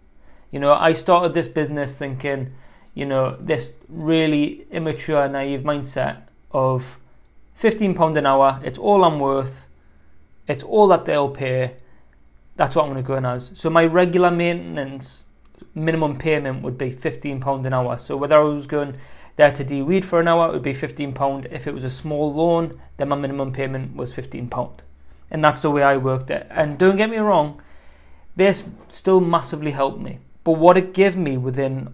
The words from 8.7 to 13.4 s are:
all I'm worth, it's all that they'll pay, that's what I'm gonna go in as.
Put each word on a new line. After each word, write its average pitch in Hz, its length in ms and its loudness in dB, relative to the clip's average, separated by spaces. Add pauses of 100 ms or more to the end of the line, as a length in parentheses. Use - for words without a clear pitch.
all 202 240 4
I'm 160 160 4
worth, 135 480 -2 (800)
it's 139 160 -6
all 214 240 6
that 175 180 4
they'll 147 240 0
pay, 127 460 -4 (800)
that's 139 200 -2
what 160 80 4
I'm 147 60 -4
gonna 135 120 -6
go 135 140 -4
in 131 100 -2
as. 123 280 -4